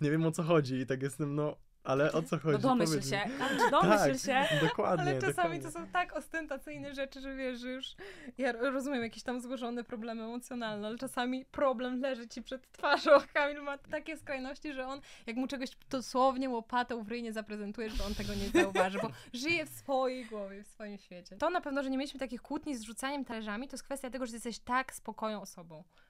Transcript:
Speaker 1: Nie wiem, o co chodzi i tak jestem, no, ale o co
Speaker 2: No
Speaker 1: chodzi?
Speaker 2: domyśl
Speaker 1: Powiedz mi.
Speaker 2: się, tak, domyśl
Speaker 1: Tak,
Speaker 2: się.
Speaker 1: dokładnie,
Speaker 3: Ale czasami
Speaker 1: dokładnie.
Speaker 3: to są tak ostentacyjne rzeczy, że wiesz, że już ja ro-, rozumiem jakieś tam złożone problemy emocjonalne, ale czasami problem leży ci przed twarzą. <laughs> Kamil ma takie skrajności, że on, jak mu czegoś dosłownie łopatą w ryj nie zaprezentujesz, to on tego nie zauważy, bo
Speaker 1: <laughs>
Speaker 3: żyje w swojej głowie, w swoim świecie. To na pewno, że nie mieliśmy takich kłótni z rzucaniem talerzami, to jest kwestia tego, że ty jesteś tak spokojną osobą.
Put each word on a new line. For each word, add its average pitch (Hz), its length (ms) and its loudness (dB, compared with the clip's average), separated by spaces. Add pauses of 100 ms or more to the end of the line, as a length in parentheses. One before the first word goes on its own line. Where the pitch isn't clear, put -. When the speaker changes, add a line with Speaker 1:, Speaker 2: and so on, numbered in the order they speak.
Speaker 1:
Nie 147 100 4
wiem, 160 160 4
o 160 60 2
co 180 100 -2
chodzi 151 320 6
i 127 120 0
tak 131 160 0
jestem, 143 320 -2
no, 147 220 0 (280)
ale 139 280 4
o 160 100 2
co 165 140 -2
Speaker 2:
No - 60 -2
Speaker 1:
chodzi? 143 200 4
Speaker 2:
domyśl 240 280 4
Speaker 1:
Powiedz 139 160 2
mi. 135 40 -2
Speaker 2:
się, 202 140 0 (140)
tak, 277 320 4
domyśl 277 280 8 (280)
Speaker 1:
Tak, 277 240 4
Speaker 2:
się. 294 160 4
Speaker 1:
dokładnie, 185 360 2
Speaker 3:
Ale 143 180 2
czasami - 140 2
Speaker 1:
dokładnie. 339 280 0
Speaker 3:
to 320 80 -8
są 339 160 -10
tak 359 300 -2
ostentacyjne 294 760 -8
rzeczy, 269 260 -6
że 269 160 -8
wiesz, 254 240 -4
że 247 80 -8
już 262 260 -8 (440)
ja 247 140 0
ro-, 233 180 0
rozumiem 262 320 0
jakieś 226 200 -8
tam 247 180 -4
złożone 240 440 -4
problemy 226 380 -8
emocjonalne, 226 640 -6
ale 226 120 -6
czasami 254 460 -2
problem 254 560 0
leży 247 280 -2
ci 233 140 -12
przed - 300 -10
twarzą. 285 380 4 (140)
<laughs> - 100 -10
Kamil 294 280 2
ma 285 160 -6
takie 302 380 -6
skrajności, 277 560 -6
że 262 140 -6
on, 269 140 -8 (260)
jak 226 100 -4
mu 262 100 0
czegoś 254 240 -4 (200)
dosłownie 262 600 2
łopatą 240 540 -2
w 202 40 -10
ryj 240 140 -4
nie 226 100 -4
zaprezentujesz, 214 680 -6
to - 60 2
on 208 100 -2
tego 208 200 -4
nie 202 280 4
zauważy, 196 400 2
bo 226 80 -2 (160)
Speaker 1:
<laughs> 240 140 -8
Speaker 3:
żyje 320 260 0
w - 40 -14
swojej 262 540 0
głowie, 208 400 -10
w - 40 -20
swoim 208 300 -12
świecie. 180 380 -16
To 294 140 2
na 359 100 2
pewno, 277 220 -2
że 262 80 -2
nie 262 80 0
mieliśmy 269 220 -4
takich 240 220 -6
kłótni 302 340 -4
z 220 60 -6
rzucaniem 262 420 -4
talerzami, 220 440 -6
to - 60 -14
jest 240 100 -10
kwestia 269 260 -6
tego, 254 160 -4
że 226 40 -6
ty 233 60 -10
jesteś 226 220 -8
tak 254 360 -2
spokojną 214 460 -6
osobą. 170 440 -16 (260)